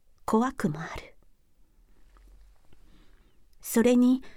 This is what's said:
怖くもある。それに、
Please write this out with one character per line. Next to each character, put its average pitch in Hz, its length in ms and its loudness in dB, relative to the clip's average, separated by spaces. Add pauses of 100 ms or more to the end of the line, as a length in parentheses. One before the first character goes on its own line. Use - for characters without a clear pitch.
(260)
怖 233 260 0
く - 180 -4
も 151 120 -8
あ 160 60 -12 (100)
る。 - 180 -18 (2500)
そ - 200 0
れ 247 140 4
に、 247 280 2 (120)